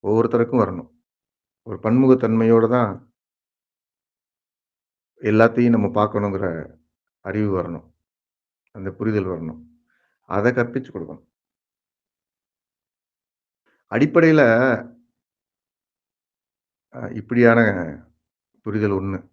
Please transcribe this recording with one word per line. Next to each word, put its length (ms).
ஒவ்வொருத்தருக்கும் 600
வரணும். 260
ஒரு 100
பன்முகத்தன்மையோட 920
தான் 200
எல்லாத்தையும் 540
நம்ம 120
பார்க்கணுங்கிற 580
அறிவு 360
வரணும், 240
அந்த 200
புரிதல் 340
வரணும். 360
அதை 220
கற்பிச்சு 400
கொடுக்கணும். 380
அடிப்படையில, 500
அ, 180
இப்படியான 460
புரிதல் 300
ஒண்ணு. 280